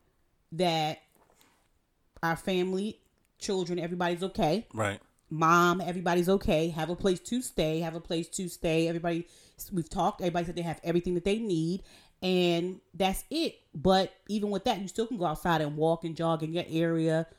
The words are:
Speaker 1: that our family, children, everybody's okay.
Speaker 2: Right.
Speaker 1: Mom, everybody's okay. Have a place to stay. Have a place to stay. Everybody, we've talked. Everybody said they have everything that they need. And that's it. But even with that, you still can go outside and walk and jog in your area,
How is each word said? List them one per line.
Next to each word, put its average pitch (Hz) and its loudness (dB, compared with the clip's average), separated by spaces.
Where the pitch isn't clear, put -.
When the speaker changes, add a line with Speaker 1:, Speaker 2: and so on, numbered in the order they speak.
Speaker 1:
that 160 0
our 165 0
family, 185 -2
children, 180 -2
everybody's 175 -2
okay. 185 0
Speaker 2:
Right. 104 -2
Speaker 1:
Mom, 175 4
everybody's 175 0
okay. 180 2
Have 160 -4
a 175 -4
place 185 0
to 247 -4
stay. 160 0
Have 165 -4
a 170 -10
place 165 -4
to 185 -6
stay. 165 0
Everybody, 170 -2
we've 175 -2
talked. 185 0
Everybody 175 0
said 170 -8
they 175 -4
have 165 -4
everything 175 0
that 175 -2
they 202 2
need. 185 0
And 180 2
that's 190 -2
it. 302 -2
But 185 4
even 208 -2
with 196 -2
that, 214 0
you 196 -8
still 226 -2
can 233 -6
go 175 0
outside 160 2
and 151 -2
walk 160 2
and 165 -6
jog 165 0
in 156 -4
your 170 -2
area, 165 2